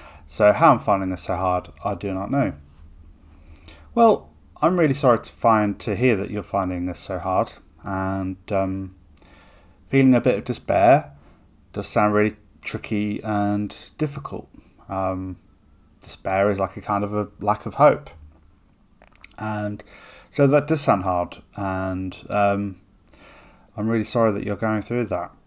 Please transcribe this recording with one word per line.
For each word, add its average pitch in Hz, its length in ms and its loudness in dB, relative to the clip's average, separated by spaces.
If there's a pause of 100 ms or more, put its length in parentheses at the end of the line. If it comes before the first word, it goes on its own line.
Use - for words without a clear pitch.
(260)
so - 260 4
how 151 200 6
I'm 117 80 0
finding 98 300 -2
this 92 120 -8
so 92 140 -4
hard, 90 320 -2 (160)
I 101 100 -4
do 98 180 -6
not 95 200 -6
know." 120 220 0 (1400)
Well, 233 340 4 (320)
I'm 175 160 2
really 160 160 4
sorry 127 280 4
to - 120 -16
find, 107 460 2
to 107 160 -4
hear 117 220 2
that 98 160 -6
you're 101 100 -6
finding 92 440 -4
this 90 120 -8
so 92 220 -8
hard, 95 320 -2 (320)
and, 95 540 -4 (120)
um, 95 460 -4 (920)
feeling 131 280 6
a 117 40 2
bit 117 160 2
of 107 80 -6
despair 117 680 4 (600)
does 104 140 -6
sound 107 260 2
really 107 220 2 (260)
tricky 104 600 -4
and 104 760 -2
difficult. - 500 -8 (400)
Um, 95 480 -4 (640)
despair 98 500 0
is 98 80 -2
like 95 180 -4
a 104 40 -12
kind 101 240 -2
of 101 100 -4
a 104 140 -2 (100)
lack 107 280 -2
of 110 80 -10
hope. - 360 4 (1300)
And 104 460 -6 (460)
so 143 160 2
that 147 200 4
does 156 140 0
sound 101 220 0
hard, 90 400 -2 (140)
and, 95 720 -6
um, 101 500 0 (960)
I'm 107 100 -4
really 113 160 0
sorry 113 300 2
that 107 120 -6
you're 104 120 -4
going 107 240 -2
through 120 280 -4
that. 87 220 -6 (160)